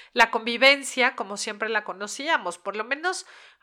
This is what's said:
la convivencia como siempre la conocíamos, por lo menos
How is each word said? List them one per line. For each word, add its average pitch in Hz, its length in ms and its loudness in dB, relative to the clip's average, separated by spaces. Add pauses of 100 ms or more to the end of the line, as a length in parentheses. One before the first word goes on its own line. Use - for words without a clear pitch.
(140)
la 233 160 6
convivencia 254 840 2
como 202 220 -8
siempre 214 320 -6
la 214 160 -2
conocíamos, 208 720 -4
por 196 180 -10
lo 214 100 -6
menos 311 420 -4 (360)